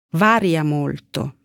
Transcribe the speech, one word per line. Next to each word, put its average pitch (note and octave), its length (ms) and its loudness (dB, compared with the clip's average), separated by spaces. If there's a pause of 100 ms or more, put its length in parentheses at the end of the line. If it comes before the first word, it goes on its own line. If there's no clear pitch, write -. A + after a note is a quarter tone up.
(160)
varia G3 480 2
molto. D3 800 -4